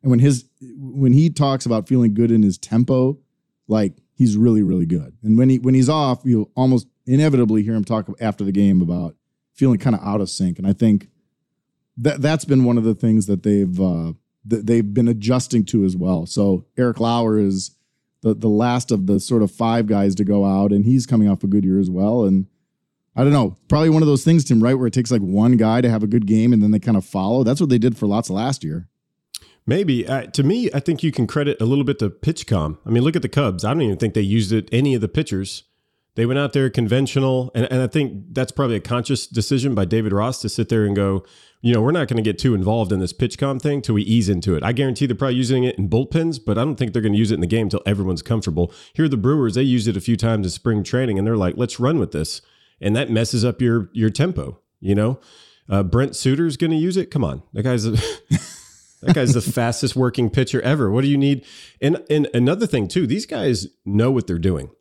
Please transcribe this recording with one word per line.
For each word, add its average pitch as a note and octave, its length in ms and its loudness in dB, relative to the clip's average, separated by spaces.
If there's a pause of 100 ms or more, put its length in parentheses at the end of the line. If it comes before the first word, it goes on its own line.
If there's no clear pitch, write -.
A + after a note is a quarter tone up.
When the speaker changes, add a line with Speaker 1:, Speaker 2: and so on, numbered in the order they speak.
Speaker 1:
And C3+ 80 2
when A#2+ 80 4
his, C3 260 2 (160)
when C3 500 -2
he D#3 200 6
talks C#3 340 -2
about A2 220 -2
feeling A#2+ 260 2
good A#2 180 2
in A2 120 4
his F#2+ 160 2
tempo, C3 580 0 (500)
like, G#2 280 0 (180)
he's A2 240 2
really, A2 240 4
really F#2 240 2
good. D#2+ 380 -4
And A2 160 4
when C3 100 4
he, C3 80 4
when B2+ 160 0
he's C3 160 4
off, C#3+ 340 0
you'll A#2 320 0
almost B2+ 300 2 (220)
inevitably B2+ 560 2
hear A2+ 100 -2
him G#2+ 100 0
talk A2 240 -4 (140)
after G#2+ 220 -4
the G2 80 -2
game G2 280 4
about E2+ 360 -2 (400)
feeling B2+ 240 2
kind A#2 160 0
of - 80 -8
out G#2 180 -2
of F#2+ 80 -4
sync. F#2 300 -4
And F#2+ 80 -2
I G2 60 2
think G#2+ 340 2 (920)
that C#3+ 240 -2
that's D3+ 240 -2
been C3 180 2
one A#2+ 140 2
of A2 60 0
the A2 120 2
things A2 300 0
that G2 160 -2
they've, G2 400 0
uh, E2+ 320 -2 (320)
that G#2+ 220 -4
they've A2+ 260 0
been A#2 140 2
adjusting A#2 580 0
to G#2 180 0
as F#2 140 0
well. F2+ 300 -2
So G2 380 0 (120)
Eric B2 220 -2
Lauer A#2 400 0
is G2 320 -2 (500)
the, A2 140 0
the A2 120 -4
last A#2+ 440 0
of G2 160 0
the G2 120 2
sort A#2 220 0
of G2 100 0
five A2+ 360 -2
guys G2+ 280 2
to G2+ 80 -2
go G2+ 220 0
out, G2 260 2
and G2+ 140 2
he's B2 220 2
coming A2 200 4
off G2 160 0
a G2 40 -4
good G2 180 2
year F#2+ 140 2
as F#2 100 0
well. G#2 360 0
And F#2+ 200 2 (680)
I B2+ 80 0
don't C#3+ 100 4
know, A2 240 0 (100)
probably D#3+ 220 2
one D#3 140 4
of D3+ 40 4
those C#3 160 2
things, D#3+ 220 4
Tim, A2+ 180 4
right, B2 100 4
where B2+ 140 0
it A2 60 -2
takes, A#2+ 180 0
like, A2+ 100 2
one G#2 360 2
guy A2+ 240 2
to B2 80 2
have A2 140 0
a G#2+ 40 -2
good A2 180 0
game A2 280 4
and G#2+ 100 4
then G#2 80 4
they G#2+ 80 2
kind A2+ 180 0
of F#2 80 -2
follow. G#2 380 -2
That's B2+ 160 0
what D#3+ 100 0
they B2 80 4
did A2+ 200 0
for A2 100 -2
lots G#2 220 -2
of F#2 60 -6
last B2 280 -6
year. E2 240 -8 (800)
Speaker 2:
Maybe. C#3+ 420 0
Uh, C3 200 -4
to - 160 -2
me, G#3 300 0
I C#3 60 -2
think D#3 240 -2
you D#3 80 0
can A#2 160 -2
credit D3 340 -2
a A2+ 40 0
little C#3 180 2
bit C#3 160 -2
to G#2+ 100 -2
PitchCom. E2+ 760 -4
I G#2 40 -12
mean, A#2 140 2
look D3+ 120 0
at C3 60 0
the G2+ 80 -6
Cubs. G#2 340 -2
I A2 100 -2
don't E3 100 0
even G2+ 140 -2
think A2 160 -2
they A2 80 0
used G2+ 300 0
it, A2 200 -2
any C3 240 2
of A2 60 -2
the G#2 60 -2
pitchers. G2 560 -6 (520)
They A2+ 100 0
went C3 140 0
out C#3+ 140 -2
there C3+ 160 2
conventional, B2+ 840 0
and, A#2+ 160 -2
and B2+ 100 0
I B2+ 60 -2
think A#2 460 -4
that's C3 180 -4
probably B2 240 -2
a F#2+ 60 -4
conscious A#2+ 460 -4
decision C3 480 -2
by G2 100 0
David G#2+ 260 0
Ross G#2+ 300 -2
to G#2+ 80 -6
sit - 180 -4
there A2 180 0
and G2+ 80 0
go, G2 300 0 (380)
you A#2+ 120 2
know, A2 80 2
"We're B2+ 100 0
not E3 180 -2
gonna A#2 120 -2
get G#2 160 -2
too B2+ 160 0
involved G#2 380 0
in F#2+ 80 -2
this F#2 140 -4
PitchCom C3+ 480 -4
thing C#3+ 200 -4
till A2+ 140 -4
we G#2 60 2
ease A2 260 2
into F#2 280 0
it." C#2 80 -4
I A2 100 -2
guarantee B2+ 320 -2
they're A#2+ 100 -2
probably B2+ 220 -2
using B2+ 260 0
it B2+ 140 -2
in F#2+ 120 -2
bullpens, C#3+ 540 -2
but G#2+ 140 -2
I A#2 80 0
don't D3 100 -4
think A2+ 160 -4
they're A2+ 100 -2
gonna G#2+ 140 0
use G#2+ 160 2
it G#2+ 40 2
in D2+ 60 -4
the F2 60 -2
game A2 220 -2
till G2 160 -4
everyone's F#2+ 380 -2
comfortable. F2 500 -2 (200)
Here D#3+ 120 0
are D3+ 40 0
the C3+ 60 -2
Brewers, A#2+ 400 0
they B2+ 60 0
used B2 260 2
it G#2 80 -2
a F#2 60 -4
few A2+ 160 0
times A2 300 0
in - 20 -2
spring G#2 340 -2
training, B2 340 -2
and G2 80 0
they're A2+ 120 0
like, F2+ 180 0
"Let's A#2+ 240 -4
run C#3+ 200 0
with E2+ 120 -2
this." - 300 -6 (400)
And G2+ 140 0
that C3+ 160 -2
messes A2+ 340 0
up B2 160 -2
your, A#2 320 0
your A2 160 0
tempo, C3+ 500 -4 (200)
you G2 160 0
know? A2 240 0 (500)
Uh, G2 140 0
Brent F#2+ 320 -2
Suter's C#3 420 0
gonna D#3+ 200 0
use F3+ 200 0
it? - 140 -4
Come C3+ 120 -2
on. D2 200 -6 (100)
That - 80 -6
guy's A#2+ 240 0
a, A2+ 60 -2
<laughs> - 1120 -6
that F3+ 120 2
guy's B2+ 220 2
the A#2 60 0
fastest A#2+ 540 -4
working B2 360 0
pitcher C3+ 300 -2
ever. C3+ 300 0
What A#2+ 120 0
do C#3 40 0
you C#3+ 100 2
need? C#3 280 0 (360)
And, D3+ 280 0
and D3 240 2
another D#3 320 0
thing, A2 220 -2
too, F3 200 -2
these F3 200 -4
guys C3 400 -4 (180)
know G#2+ 260 0
what B2+ 160 -2
they're E2+ 120 -4
doing. D#2+ 420 -2